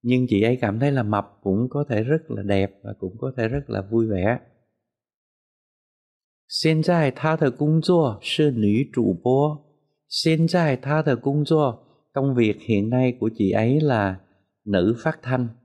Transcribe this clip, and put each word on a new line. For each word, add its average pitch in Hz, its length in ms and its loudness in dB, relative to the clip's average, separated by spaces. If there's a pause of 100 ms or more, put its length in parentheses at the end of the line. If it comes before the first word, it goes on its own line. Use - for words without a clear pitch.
Nhưng 127 260 2
chị 101 120 2
ấy 120 200 2
cảm 107 180 -2
thấy 143 120 2
là 131 120 0
mập 104 220 -2 (160)
cũng 101 280 0
có 143 200 -2
thể 110 140 0
rất 151 280 -2
là 104 120 -8
đẹp 98 400 0
và 101 160 -12
cũng 95 200 -10
có 131 180 -6
thể 113 100 -2
rất 139 220 -6
là 101 120 -4
vui 113 260 0
vẻ. 104 320 0 (2250)
Hiện 160 220 2
tại 165 280 2
tha 156 200 -2
tờ 151 160 0
cung 151 300 0
chua 151 400 0
sư 151 340 0
nữ 107 140 2 (240)
chủ 104 300 0
bố. 143 420 0 (600)
Hiện 160 280 2
tại 156 240 2
tha 147 240 -2
tờ 143 140 2
cung 139 300 -2
chua, 147 320 2 (360)
công 135 220 0
việc 110 260 2
hiện 107 280 0
nay 127 300 0
của 110 160 0
chị 98 160 2
ấy 113 300 2
là 104 380 0 (460)
nữ 104 380 2
phát 156 180 -2
thanh. 123 260 -2 (180)